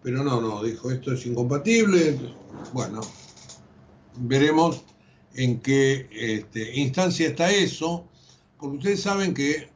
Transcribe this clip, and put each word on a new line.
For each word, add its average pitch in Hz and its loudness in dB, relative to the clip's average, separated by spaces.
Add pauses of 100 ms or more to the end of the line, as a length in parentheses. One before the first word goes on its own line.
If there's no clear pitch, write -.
Pero 131 -2
no, 127 0
no, 107 -4
dijo, 117 -6
"Esto 127 -4
es - -6
incompatible". 151 2 (560)
Bueno, 110 -6 (1160)
veremos 147 4 (520)
en 123 0
qué, 135 2
este, 110 -6
instancia 160 0
está 170 0
eso, 170 0 (500)
porque 139 -8
ustedes 196 0
saben 196 0
que 147 -2